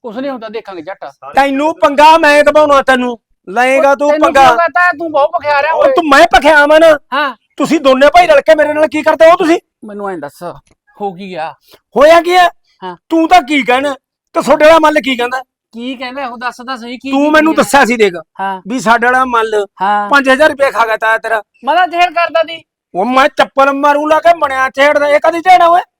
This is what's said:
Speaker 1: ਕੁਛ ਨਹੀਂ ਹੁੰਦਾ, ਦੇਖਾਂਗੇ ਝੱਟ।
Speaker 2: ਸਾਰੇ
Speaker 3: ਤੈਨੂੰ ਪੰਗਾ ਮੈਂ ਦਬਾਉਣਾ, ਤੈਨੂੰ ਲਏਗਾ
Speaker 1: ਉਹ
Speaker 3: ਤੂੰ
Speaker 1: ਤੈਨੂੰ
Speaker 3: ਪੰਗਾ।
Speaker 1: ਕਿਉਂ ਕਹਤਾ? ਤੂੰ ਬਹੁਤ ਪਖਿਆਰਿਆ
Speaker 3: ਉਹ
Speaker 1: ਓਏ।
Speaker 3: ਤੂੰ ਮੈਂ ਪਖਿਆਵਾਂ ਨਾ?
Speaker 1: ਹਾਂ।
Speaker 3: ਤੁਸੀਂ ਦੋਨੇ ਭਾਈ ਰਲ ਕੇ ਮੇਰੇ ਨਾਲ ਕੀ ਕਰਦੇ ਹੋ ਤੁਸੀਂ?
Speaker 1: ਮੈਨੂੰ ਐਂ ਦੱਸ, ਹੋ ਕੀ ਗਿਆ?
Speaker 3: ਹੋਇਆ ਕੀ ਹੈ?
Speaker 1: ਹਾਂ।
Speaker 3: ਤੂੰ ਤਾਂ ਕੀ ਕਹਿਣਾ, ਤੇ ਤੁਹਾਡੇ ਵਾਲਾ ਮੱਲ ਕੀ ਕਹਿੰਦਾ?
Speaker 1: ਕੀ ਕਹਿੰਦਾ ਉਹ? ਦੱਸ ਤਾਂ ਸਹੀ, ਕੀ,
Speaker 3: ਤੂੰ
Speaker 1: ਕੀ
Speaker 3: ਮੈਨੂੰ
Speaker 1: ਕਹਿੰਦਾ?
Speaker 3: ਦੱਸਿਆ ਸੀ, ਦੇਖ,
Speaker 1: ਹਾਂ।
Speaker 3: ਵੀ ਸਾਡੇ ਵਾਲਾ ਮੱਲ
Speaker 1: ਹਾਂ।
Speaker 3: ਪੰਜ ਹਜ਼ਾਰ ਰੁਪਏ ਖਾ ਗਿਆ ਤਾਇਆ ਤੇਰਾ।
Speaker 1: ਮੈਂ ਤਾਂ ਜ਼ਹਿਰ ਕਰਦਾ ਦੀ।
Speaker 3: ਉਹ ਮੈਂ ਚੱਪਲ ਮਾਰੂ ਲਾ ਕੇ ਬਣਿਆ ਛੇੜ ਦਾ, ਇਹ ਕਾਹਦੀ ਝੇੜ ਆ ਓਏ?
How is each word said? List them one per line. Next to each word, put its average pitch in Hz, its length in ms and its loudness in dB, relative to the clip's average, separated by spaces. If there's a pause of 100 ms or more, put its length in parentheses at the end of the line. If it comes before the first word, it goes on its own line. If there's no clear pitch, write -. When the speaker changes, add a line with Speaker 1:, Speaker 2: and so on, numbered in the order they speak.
Speaker 1:
ਕੁਛ 220 120 -12
ਨਹੀਂ 269 140 -8
ਹੁੰਦਾ, 226 180 -12
ਦੇਖਾਂਗੇ 196 340 -14
ਝੱਟ। 185 220 -14
Speaker 2:
ਸਾਰੇ 139 300 -20
Speaker 3:
ਤੈਨੂੰ 277 440 -4
ਪੰਗਾ 302 400 4
ਮੈਂ 294 260 2
ਦਬਾਉਣਾ, 294 380 2
ਤੈਨੂੰ 247 360 -2 (300)
ਲਏਗਾ 262 420 0
Speaker 1:
ਉਹ 277 60 2
Speaker 3:
ਤੂੰ 294 140 -2
Speaker 1:
ਤੈਨੂੰ 302 160 0
Speaker 3:
ਪੰਗਾ। 285 200 4
Speaker 1:
ਕਿਉਂ 240 120 2
ਕਹਤਾ? 339 400 0
ਤੂੰ 330 140 -8
ਬਹੁਤ 302 200 0
ਪਖਿਆਰਿਆ 294 400 -2
Speaker 3:
ਉਹ - 120 0
Speaker 1:
ਓਏ। 269 80 2
Speaker 3:
ਤੂੰ 262 160 0
ਮੈਂ 285 180 4 (100)
ਪਖਿਆਵਾਂ 302 440 4
ਨਾ? 311 180 4 (140)
Speaker 1:
ਹਾਂ। 277 220 -4 (220)
Speaker 3:
ਤੁਸੀਂ 302 240 -2
ਦੋਨੇ 269 340 2
ਭਾਈ 349 120 6
ਰਲ 294 140 4
ਕੇ 320 140 0
ਮੇਰੇ 302 180 -2
ਨਾਲ 302 140 0
ਕੀ 302 160 -6
ਕਰਦੇ 311 280 4
ਹੋ 339 60 4
ਤੁਸੀਂ? 339 220 0 (260)
Speaker 1:
ਮੈਨੂੰ 202 260 -12
ਐਂ 180 80 -12
ਦੱਸ, 147 240 -16 (580)
ਹੋ 202 120 -8
ਕੀ 190 160 -16
ਗਿਆ? 160 240 -12 (440)
Speaker 3:
ਹੋਇਆ 320 240 2
ਕੀ 349 160 -2
ਹੈ? 349 100 4 (360)
Speaker 1:
ਹਾਂ। 185 140 -14 (120)
Speaker 3:
ਤੂੰ 320 200 0
ਤਾਂ 359 140 4
ਕੀ 277 200 -2
ਕਹਿਣਾ, 262 300 -2 (420)
ਤੇ 330 60 -2
ਤੁਹਾਡੇ 302 240 0
ਵਾਲਾ 320 140 6
ਮੱਲ 302 220 2
ਕੀ 262 160 -4
ਕਹਿੰਦਾ? 247 260 -6 (320)
Speaker 1:
ਕੀ 247 220 -12
ਕਹਿੰਦਾ 262 320 -12
ਉਹ? 247 100 -14
ਦੱਸ 247 180 -10 (100)
ਤਾਂ 262 100 -10
ਸਹੀ, 240 200 -14
ਕੀ, 262 140 -12
Speaker 3:
ਤੂੰ 277 100 -2
Speaker 1:
ਕੀ 294 100 0
Speaker 3:
ਮੈਨੂੰ 311 220 2
Speaker 1:
ਕਹਿੰਦਾ? 302 100 0
Speaker 3:
ਦੱਸਿਆ - 220 2
ਸੀ, 233 120 -2
ਦੇਖ, 202 180 0 (260)
Speaker 1:
ਹਾਂ। 190 280 -6
Speaker 3:
ਵੀ 247 120 -6
ਸਾਡੇ 220 260 0
ਵਾਲਾ 254 180 2
ਮੱਲ 220 420 -2 (160)
Speaker 1:
ਹਾਂ। 208 280 -2
Speaker 3:
ਪੰਜ 277 200 0
ਹਜ਼ਾਰ 294 200 2
ਰੁਪਏ 277 200 -2
ਖਾ 220 160 -2
ਗਿਆ 220 100 -4
ਤਾਇਆ 220 220 -2
ਤੇਰਾ। 226 240 -4 (220)
Speaker 1:
ਮੈਂ 294 120 0
ਤਾਂ 359 100 2
ਜ਼ਹਿਰ 339 240 -2
ਕਰਦਾ 330 320 -2
ਦੀ। 330 200 -8 (320)
Speaker 3:
ਉਹ 185 100 -2
ਮੈਂ 262 240 2
ਚੱਪਲ 277 440 0
ਮਾਰੂ 294 340 -2
ਲਾ 311 120 0
ਕੇ 330 200 2
ਬਣਿਆ 262 320 -2
ਛੇੜ 285 280 0
ਦਾ, 294 100 -2
ਇਹ 285 120 2
ਕਾਹਦੀ 330 200 -2
ਝੇੜ 359 220 4
ਆ 339 40 4
ਓਏ? 349 160 2 (180)